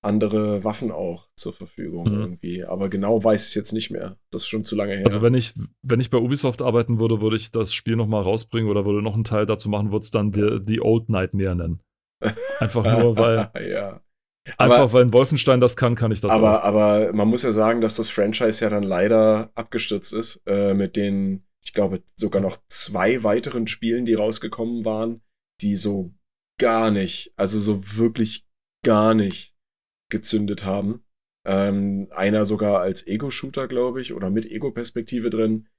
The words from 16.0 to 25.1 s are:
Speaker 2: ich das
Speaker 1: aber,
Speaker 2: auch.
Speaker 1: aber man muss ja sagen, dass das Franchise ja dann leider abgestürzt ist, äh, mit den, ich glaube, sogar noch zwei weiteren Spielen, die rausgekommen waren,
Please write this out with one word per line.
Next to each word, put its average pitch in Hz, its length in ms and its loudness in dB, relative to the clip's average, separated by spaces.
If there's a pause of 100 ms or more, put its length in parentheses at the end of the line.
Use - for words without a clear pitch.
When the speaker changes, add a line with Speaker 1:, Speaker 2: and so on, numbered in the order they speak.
Speaker 2:
ich 104 100 -2
das 104 100 0
Speaker 1:
aber, 110 300 6
Speaker 2:
auch. - 20 -6
Speaker 1:
aber 104 500 4
man 107 140 2
muss 117 160 2
ja 123 80 0
sagen, 110 300 2
dass 110 160 0
das 110 120 -4
Franchise 107 540 0
ja 107 60 0
dann 104 140 0
leider 107 720 4
abgestürzt 110 580 -6
ist, 113 320 -6
äh, 101 300 2
mit 98 200 -2
den, 98 480 -2 (220)
ich - 80 -14
glaube, 95 280 0 (140)
sogar 98 260 -2
noch 92 180 -4 (100)
zwei 104 540 -2
weiteren 120 440 -2
Spielen, 117 380 -2
die 113 80 2
rausgekommen 113 720 -4
waren, 113 360 -4 (380)